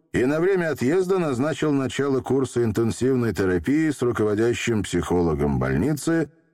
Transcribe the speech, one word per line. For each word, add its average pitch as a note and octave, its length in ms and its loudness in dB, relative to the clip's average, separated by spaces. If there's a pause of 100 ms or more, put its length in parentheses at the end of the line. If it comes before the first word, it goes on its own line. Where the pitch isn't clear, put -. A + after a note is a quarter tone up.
(120)
и G#2 120 2
на D3+ 160 0
время F3 300 2
отъезда F3+ 480 0
назначил D3+ 540 0
начало C3+ 480 0
курса B2+ 440 0
интенсивной A#2 720 0
терапии G#2 560 2
с C3 120 -6
руководящим A2 840 0
психологом D#2 760 0
больницы C#3+ 720 0 (240)